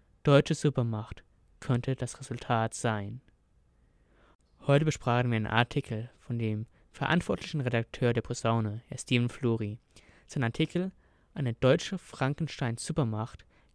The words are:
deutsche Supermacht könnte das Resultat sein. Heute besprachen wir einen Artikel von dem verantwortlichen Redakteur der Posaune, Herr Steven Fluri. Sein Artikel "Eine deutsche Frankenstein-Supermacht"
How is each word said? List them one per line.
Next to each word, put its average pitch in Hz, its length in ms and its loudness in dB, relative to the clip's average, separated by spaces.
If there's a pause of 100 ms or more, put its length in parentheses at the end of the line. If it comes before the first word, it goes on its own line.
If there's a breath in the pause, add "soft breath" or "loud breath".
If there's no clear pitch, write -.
(240)
deutsche 151 320 6
Supermacht 117 680 -2 (360)
könnte 127 360 0
das - 240 -8
Resultat 120 540 -2
sein. 110 480 -4 (1500 soft breath)
Heute 143 180 6
besprachen 123 460 0
wir 113 60 2
einen 110 100 -2
Artikel 117 720 0
von 120 180 -6
dem 110 300 -2 (240 soft breath)
verantwortlichen - 720 -2
Redakteur 120 520 0
der 127 80 0
Posaune, 113 680 -2
Herr - 100 -10
Steven 120 320 2
Fluri. 110 500 -2 (480 soft breath)
Sein 139 160 -2
Artikel 170 480 -2 (420 soft breath)
"Eine 123 200 -2
deutsche 147 440 4
Frankenstein-Supermacht" 127 1500 -4 (280 soft breath)